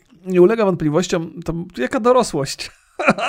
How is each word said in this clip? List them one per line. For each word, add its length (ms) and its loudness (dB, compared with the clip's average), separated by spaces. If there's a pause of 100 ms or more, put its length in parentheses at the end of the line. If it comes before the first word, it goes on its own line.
(260)
„Nie 160 4
ulega 220 4
wątpliwościom”, 800 -2
to 120 -6 (220)
jaka 240 -2
dorosłość? 720 0 (580)